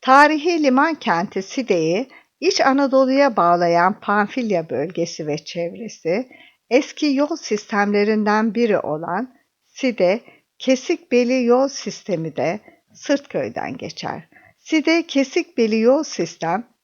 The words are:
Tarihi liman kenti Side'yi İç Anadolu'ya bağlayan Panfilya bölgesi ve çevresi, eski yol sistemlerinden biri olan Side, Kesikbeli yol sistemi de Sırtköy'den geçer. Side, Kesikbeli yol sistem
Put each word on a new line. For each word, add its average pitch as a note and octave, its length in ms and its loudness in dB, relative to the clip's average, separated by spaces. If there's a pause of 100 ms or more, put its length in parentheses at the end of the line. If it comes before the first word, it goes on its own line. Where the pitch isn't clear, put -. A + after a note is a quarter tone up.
Tarihi D4 600 4
liman C#4+ 320 2
kenti G3 480 -2
Side'yi F#3+ 640 0 (320)
İç F#4 200 0
Anadolu'ya C4+ 760 4
bağlayan F3 640 2
Panfilya G3+ 680 -2
bölgesi E3 560 -6
ve D3+ 120 -4
çevresi, F#3+ 880 -6 (420)
eski C#4+ 440 0
yol D4 220 0
sistemlerinden G#3 1160 0
biri G#3+ 240 2
olan E3+ 560 -6 (320)
Side, G#3 540 0 (380)
Kesikbeli B3+ 840 0
yol B3+ 240 4
sistemi F3 680 -8
de D#3+ 240 -4 (340)
Sırtköy'den - 840 -4
geçer. - 520 -12 (300)
Side, D#4+ 480 0
Kesikbeli A#3+ 720 -2
yol C4 220 4
sistem F3 640 -6 (180)